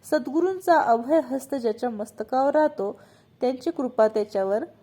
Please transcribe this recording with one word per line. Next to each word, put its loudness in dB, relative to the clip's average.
सद्गुरूंचा 2
अभय 2
हस्त -6
ज्याच्या -4
मस्तकावर -2
राहतो, 0
त्यांची -2
कृपा 2
त्याच्यावर -2